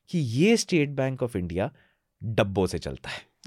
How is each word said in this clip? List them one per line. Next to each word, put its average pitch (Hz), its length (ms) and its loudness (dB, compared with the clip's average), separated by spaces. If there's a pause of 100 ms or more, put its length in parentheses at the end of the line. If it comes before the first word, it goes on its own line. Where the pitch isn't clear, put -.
कि 180 100 -2
ये 151 380 4
State 147 400 0
Bank 131 320 -2
of 110 80 -8
India 90 340 -2 (520)
डब्बों 101 440 2
से 90 120 -4
चलता - 320 -8
है? - 180 -12 (180)